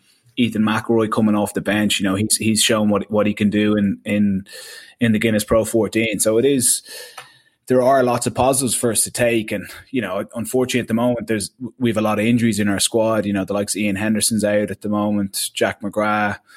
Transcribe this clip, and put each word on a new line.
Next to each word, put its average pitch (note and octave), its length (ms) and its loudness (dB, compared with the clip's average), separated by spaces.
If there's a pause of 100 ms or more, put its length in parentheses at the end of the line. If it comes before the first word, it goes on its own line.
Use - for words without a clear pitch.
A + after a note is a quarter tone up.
(380)
Ethan G#2+ 240 0
McElroy A2 500 0
coming G#2+ 240 2
off G#2 200 -2
the G2 60 -4
bench, G#2 380 0
you G2+ 60 -2
know, F#2+ 100 0
he's, G#2+ 220 0
he's G#2+ 260 0
shown G#2+ 240 2
what, G2+ 240 0
what G#2 160 2
he G2+ 60 0
can G#2 160 0
do G#2 260 2
in, G2+ 300 0
in, G2+ 420 0 (540)
in A#2 100 4
the G#2+ 80 2
Guinness G#2+ 240 2
Pro A2+ 220 2
fourteen. A2 560 0
So A2 160 2
it A#2+ 80 4
is, C3+ 380 2 (840)
there B2+ 160 4
are C3 200 4
lots B2 260 0
of A2 80 -6
positives B2+ 400 2
for A#2 160 0
us G2+ 120 0
to - 80 -8
take. A#2 400 0
And, G#2 160 -8 (220)
you C3 100 -4
know, G2+ 260 -4 (100)
unfortunately B2 440 0
at A2+ 80 -4
the A2+ 60 -4
moment, A#2 340 0
there's, G2+ 240 -2 (280)
we've A#2 180 0
a A2 40 0
lot G#2+ 160 0
of G#2 80 0
injuries A#2 360 2
in G#2 80 0
our G2 100 0
squad. A2 460 0
You G2+ 80 -2
know, G2 100 -2
the F#2 100 -6
likes G2+ 220 -2
of F#2+ 60 -4
Ian G2+ 160 -2
Henderson's G#2+ 480 0
out G#2 260 0
at G2+ 80 -10
the G#2+ 100 -8
moment, G#2 640 -2
Jack - 280 -2
McGrath, G#2 580 -2 (180)